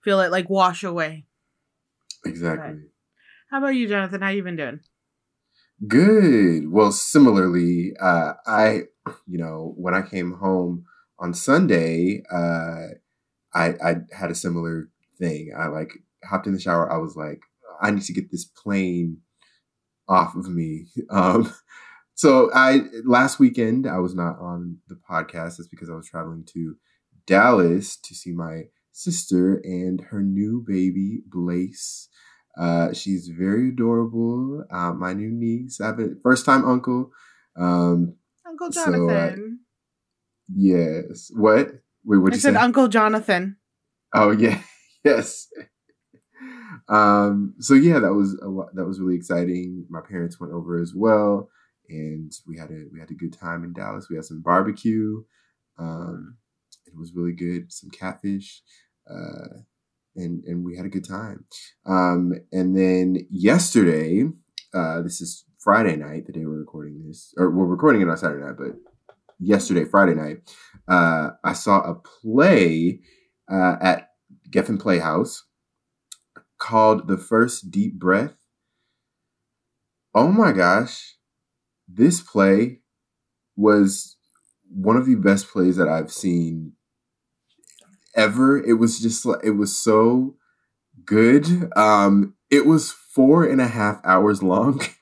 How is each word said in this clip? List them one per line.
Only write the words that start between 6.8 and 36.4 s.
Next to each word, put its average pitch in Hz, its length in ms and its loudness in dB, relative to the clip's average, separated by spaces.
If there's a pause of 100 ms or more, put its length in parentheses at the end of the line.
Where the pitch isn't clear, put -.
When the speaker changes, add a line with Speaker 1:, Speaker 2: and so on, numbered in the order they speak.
Speaker 2:
similarly, 92 1080 2
uh, 85 340 0 (120)
I, 110 360 2 (440)
you 87 120 -8
know, 80 380 -10
when 90 180 -4
I 95 80 -2
came 90 320 -8
home 90 500 -4 (340)
on 87 160 -8
Sunday, 95 960 0
uh, 82 580 -4 (680)
I, 85 120 0 (160)
I 82 120 0 (180)
had 87 180 -8
a 82 40 -8
similar 82 560 -8 (280)
thing. 80 380 -8
I, 82 120 -6
like, 78 240 -10 (320)
hopped 95 220 -8
in 98 60 -4
the 92 80 -4
shower. 85 320 -2
I - 60 -4
was 160 180 -8
like, 76 240 -12 (400)
"I 104 120 -2
need 101 120 -2
to - 80 -10
get 92 180 -8
this 85 140 -10
plane 87 760 -4 (880)
off 90 260 2
of 90 140 -10
me." 82 400 -6 (100)
<laughs> - 120 -14
Um, 92 420 2 (600)
so 131 380 6
I, 131 280 4 (260)
last 127 320 2
weekend, 123 480 2
I 92 120 -4
was 90 160 -2
not 87 260 -6
on 87 380 -12 (100)
the 85 80 -20 (120)
podcast. 85 480 -8
That's 85 140 -20
because - 180 -20
I 82 60 -14
was 80 140 -16
traveling 82 440 -14
to 80 240 -10 (500)
Dallas 98 680 4
to - 180 -20
see - 180 -14
my 82 320 -12 (280)
sister 95 640 -2 (100)
and 92 360 -6 (100)
her 104 120 -8
new 104 440 -2
baby, 98 600 -4
Blaze. 90 840 -8 (500)
Uh, 85 340 -2
she's 90 360 -6
very 98 420 -2
adorable. 117 1000 -4
Uh, 87 220 -4
my 92 220 -6
new 104 160 -8
niece. 117 500 -6
I 104 60 -6
have 110 140 -6
a 107 80 -4 (140)
first 127 220 2